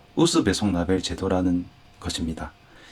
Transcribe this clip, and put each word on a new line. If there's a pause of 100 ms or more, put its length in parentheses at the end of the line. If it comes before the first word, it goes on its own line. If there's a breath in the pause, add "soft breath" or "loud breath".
(160)
우수
배송
라벨
제도라는 (340)
것입니다. (380 soft breath)